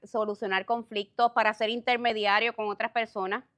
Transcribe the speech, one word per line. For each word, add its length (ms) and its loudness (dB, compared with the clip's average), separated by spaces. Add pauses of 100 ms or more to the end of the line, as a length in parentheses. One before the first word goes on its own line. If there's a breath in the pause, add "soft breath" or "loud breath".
solucionar 640 -2
conflictos, 640 0
para 220 2
ser 160 -2
intermediario 840 0
con 140 -4
otras 240 -4
personas. 520 -4 (140)